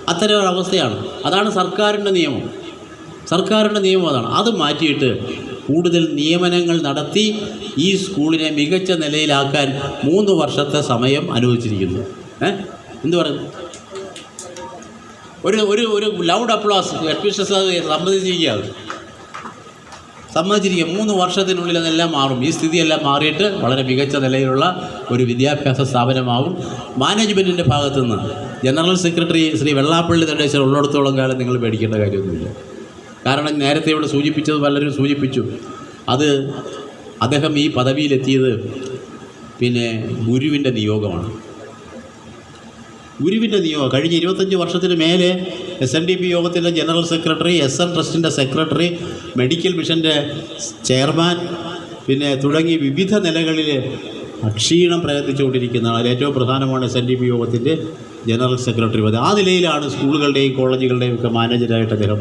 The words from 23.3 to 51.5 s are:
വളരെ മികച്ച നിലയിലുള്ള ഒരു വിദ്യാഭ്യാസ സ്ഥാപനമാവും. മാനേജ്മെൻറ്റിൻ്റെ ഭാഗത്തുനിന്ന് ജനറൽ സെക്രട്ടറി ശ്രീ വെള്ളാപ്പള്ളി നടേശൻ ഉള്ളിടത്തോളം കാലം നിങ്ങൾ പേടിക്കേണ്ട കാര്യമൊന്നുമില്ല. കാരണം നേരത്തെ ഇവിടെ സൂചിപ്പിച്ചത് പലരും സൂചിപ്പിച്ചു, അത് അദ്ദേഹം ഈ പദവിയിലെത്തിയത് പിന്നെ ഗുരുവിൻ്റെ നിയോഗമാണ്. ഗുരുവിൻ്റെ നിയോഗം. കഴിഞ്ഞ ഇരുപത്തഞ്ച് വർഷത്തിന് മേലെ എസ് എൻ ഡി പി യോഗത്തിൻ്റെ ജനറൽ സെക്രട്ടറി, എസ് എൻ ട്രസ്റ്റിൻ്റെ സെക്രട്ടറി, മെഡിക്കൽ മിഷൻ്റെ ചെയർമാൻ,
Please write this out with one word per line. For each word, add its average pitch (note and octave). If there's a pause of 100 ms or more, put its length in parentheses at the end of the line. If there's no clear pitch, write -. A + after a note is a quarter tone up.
വളരെ C3
മികച്ച C3+ (100)
നിലയിലുള്ള C3+ (480)
ഒരു B2+
വിദ്യാഭ്യാസ C3+ (100)
സ്ഥാപനമാവും. B2+ (500)
മാനേജ്മെൻറ്റിൻ്റെ F3+
ഭാഗത്തുനിന്ന് C3+ (480)
ജനറൽ E3 (100)
സെക്രട്ടറി E3 (160)
ശ്രീ D3
വെള്ളാപ്പള്ളി E3
നടേശൻ C#3+
ഉള്ളിടത്തോളം C#3+
കാലം C3
നിങ്ങൾ B2
പേടിക്കേണ്ട A2
കാര്യമൊന്നുമില്ല. F#2+ (760)
കാരണം D3 (100)
നേരത്തെ D3+
ഇവിടെ D#3
സൂചിപ്പിച്ചത് D3
പലരും C#3+
സൂചിപ്പിച്ചു, C3+ (720)
അത് D3 (1000)
അദ്ദേഹം D3 (100)
ഈ - (120)
പദവിയിലെത്തിയത് C3 (1080)
പിന്നെ A#2+ (400)
ഗുരുവിൻ്റെ C3+
നിയോഗമാണ്. G#2 (1900)
ഗുരുവിൻ്റെ G#3
നിയോഗം. D3+
കഴിഞ്ഞ E3
ഇരുപത്തഞ്ച് F#3+
വർഷത്തിന് F3
മേലെ F3+ (540)
എസ് B2+
എൻ E3
ഡി F#3
പി F3+
യോഗത്തിൻ്റെ E3+
ജനറൽ E3
സെക്രട്ടറി, D#3+ (140)
എസ് -
എൻ F3
ട്രസ്റ്റിൻ്റെ D#3+
സെക്രട്ടറി, D#3 (520)
മെഡിക്കൽ E3+
മിഷൻ്റെ D#3+ (720)
ചെയർമാൻ, D#3+ (720)